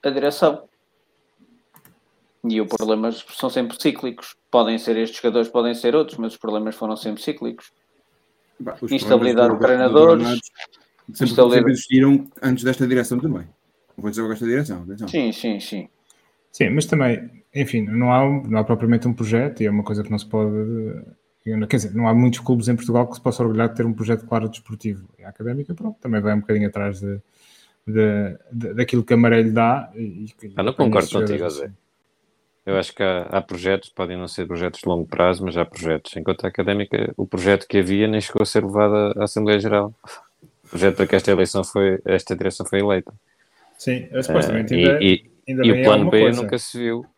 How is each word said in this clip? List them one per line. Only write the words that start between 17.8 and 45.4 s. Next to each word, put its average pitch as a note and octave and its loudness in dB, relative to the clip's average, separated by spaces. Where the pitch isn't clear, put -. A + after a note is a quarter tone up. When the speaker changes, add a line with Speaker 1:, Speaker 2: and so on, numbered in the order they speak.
Speaker 3:
não A#2+ 0
há, C3+ 4
não A2 0
há G#2+ 0
propriamente A#2 2
um A#2+ 0
projeto A#2 -2
e G#2+ 0
é G#2 0
uma G#2 0
coisa G#2 -4
que G#2 -10
não G#2+ -2
se - -10
pode, G#2+ -2
quer A2 -2
dizer, G2+ -4
não A#2 0
há A2+ 4
muitos A#2+ 4
clubes A#2+ 0
em A#2+ 2
Portugal A#2+ 0
que - -14
se - -18
possa B2 -2
orgulhar A2+ 0
de A2 -16
ter A#2+ -2
um A#2 -2
projeto A2 -4
claro A2+ -4
desportivo. G#2 -10
E F#2+ -20
a F#2+ -18
Académica, B2+ -8
pronto, G#3+ -10
também A2 -2
vai G#2+ 0
um G#2 0
bocadinho G#2 0
atrás G2+ -6
de, G2+ -6
de, G#2 0
de, A#2 -8
daquilo A#2+ 0
que A#2+ 2
a - 6
Maré A2+ 6
lhe A2+ 2
dá A#2 0
e, G#2+ -10
e - -
que G#2 -18
Speaker 4:
Ah, G2+ -2
não A2 0
Speaker 3:
apanha C3 2
Speaker 4:
concordo G#2+ 4
Speaker 3:
esses D#2+ 0
jogadores G2+ -2
Speaker 4:
contigo, - -4
Speaker 3:
assim. C#2+ -8
Speaker 4:
Zé. - -
Eu F#2+ 0
acho - -4
que - -4
há, F#2 0
há G2 -2
projetos, F#2 -4
podem F#2 -8
não F2+ -10
ser F2+ -8
projetos F2 -6
de - -6
longo E2+ -2
prazo, F2+ 0
mas E2+ -6
há E2+ 0
projetos. D#2+ -6
Enquanto - -6
a - -4
Académica, G2+ -2
o G2 -4
projeto F#2+ 2
que G2+ 0
havia G2 2
nem G#2+ 0
chegou - -4
a G2+ 2
ser G#2+ 0
levado G#2 2
à, G#2 0
à - 2
Assembleia G#2 0
Geral. G#2 0
O - -20
projeto F2+ 2
para F#2+ 2
que G2+ 2
esta F#2+ 2
eleição F#2 2
foi, F#2+ 0
esta F#2+ -2
direção F#2 -6
foi G2 -2
eleita. G2 0
Speaker 3:
Sim, B2 -6
eh, B2+ -4
supostamente A2 -2
Speaker 4:
Eh, G#2 0
Speaker 3:
ainda, F2+ 4
Speaker 4:
e, - 6
e, - 2